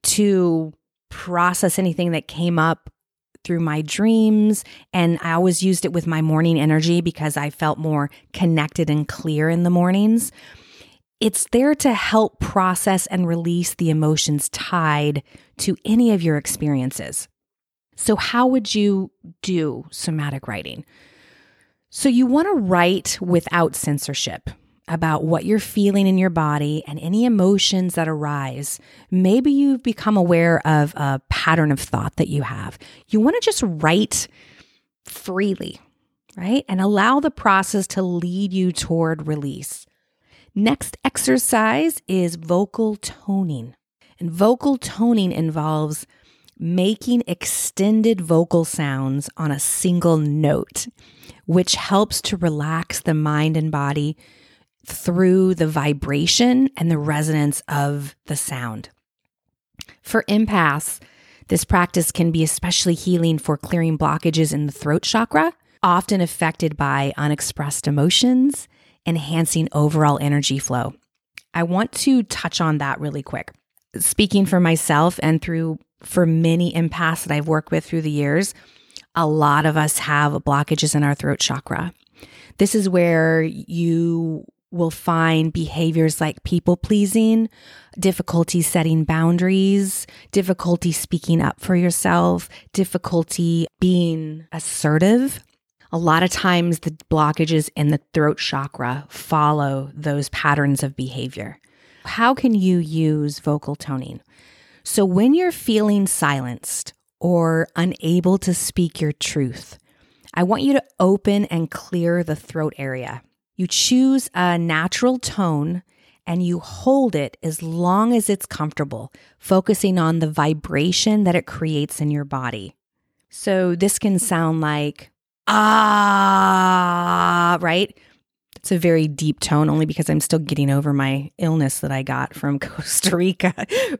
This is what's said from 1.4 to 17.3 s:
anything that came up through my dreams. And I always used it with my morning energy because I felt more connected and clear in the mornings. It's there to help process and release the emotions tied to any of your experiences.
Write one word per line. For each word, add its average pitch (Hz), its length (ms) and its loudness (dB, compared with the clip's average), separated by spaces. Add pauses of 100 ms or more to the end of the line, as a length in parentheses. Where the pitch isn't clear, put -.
anything 175 340 0
that 156 160 -4
came 170 300 -2
up 160 320 0 (540)
through 170 160 -2
my 156 220 -2
dreams. 214 800 2 (280)
And 170 300 2
I 165 100 -2
always 180 300 2
used 185 220 0
it 175 80 -2
with 170 140 -2
my 160 160 -2
morning 160 360 2
energy 160 420 2
because 156 360 -4
I 147 140 -4
felt - 280 -2
more 151 320 -2 (220)
connected 160 580 0
and 147 160 0
clear 156 420 -2
in 170 140 0
the 175 80 2
mornings. 196 640 2 (880)
It's - 300 -2
there 277 260 4
to 262 180 2
help - 460 0
process 185 680 0
and 180 180 -2
release 170 480 -2
the 165 160 0
emotions 156 600 0
tied 147 720 -2 (360)
to - 260 -2
any 226 280 4
of 180 100 2
your 156 140 2
experiences. 131 920 -4 (680)